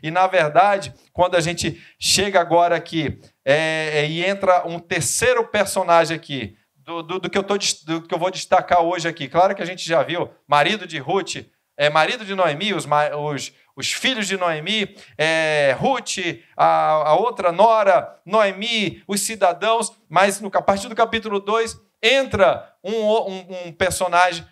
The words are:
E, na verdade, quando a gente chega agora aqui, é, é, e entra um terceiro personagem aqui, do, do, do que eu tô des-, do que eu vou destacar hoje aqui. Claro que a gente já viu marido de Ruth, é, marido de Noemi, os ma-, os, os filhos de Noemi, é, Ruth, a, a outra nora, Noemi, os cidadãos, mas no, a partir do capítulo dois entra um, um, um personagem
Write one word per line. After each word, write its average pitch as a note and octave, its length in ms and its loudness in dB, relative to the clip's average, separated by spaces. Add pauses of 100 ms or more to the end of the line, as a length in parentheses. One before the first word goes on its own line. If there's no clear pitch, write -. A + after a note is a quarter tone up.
E, D3+ 100 -6
na F#3 160 4
verdade, F3 640 2 (200)
quando F3+ 220 2
a F3 40 4
gente D#3+ 420 -4 (160)
chega F#3+ 440 2
agora E3+ 340 4
aqui, D#3 460 -6 (240)
é, D#3 560 0
é, D3+ 80 0
e E3+ 160 -4
entra F#3+ 420 0
um E3+ 120 -8
terceiro A3+ 640 -2
personagem F3 720 0
aqui, C3 400 -10 (280)
do, E3+ 160 -10
do, F3 180 -8
do F#3+ 100 -6
que - 80 -4
eu F#3+ 60 2
tô G3+ 140 -2
des-, - 280 -4
do E3 160 -4
que E3 120 -8
eu E3+ 60 -4
vou F3+ 100 -2
destacar F3+ 520 2
hoje E3+ 260 -2
aqui. D3 220 -8
Claro F#3+ 260 2
que G3 60 -10
a E3+ 40 -4
gente F#3 220 -10
já D#3+ 160 2
viu D3+ 260 -4 (160)
marido F3 400 2
de D#3+ 140 -10
Ruth, D#3 460 -6 (320)
é, D3 120 2
marido F3 360 0
de G3 100 -8
Noemi, F3+ 380 0
os D3 120 -6
ma-, D3 300 0
os, D3 380 -6 (220)
os C3 180 -6
filhos A#3 340 -2
de F#3+ 100 -4
Noemi, F3+ 560 -4 (240)
é, D#3 640 0
Ruth, A#3+ 380 -4 (400)
a, D#3 520 2
a D3+ 60 4
outra G3 360 0
nora, G3+ 760 2
Noemi, G3+ 800 -2
os G3+ 140 -4
cidadãos, G#3+ 720 0 (160)
mas G3 320 2
no, G3 120 -8
a F3+ 80 2
partir G3+ 280 0
do A3 60 -12
capítulo A3 440 -2
dois A3 400 -4 (220)
entra G#3+ 800 2
um, G3+ 100 -6
um, F#3+ 720 -4
um E3 40 -14
personagem F3 800 0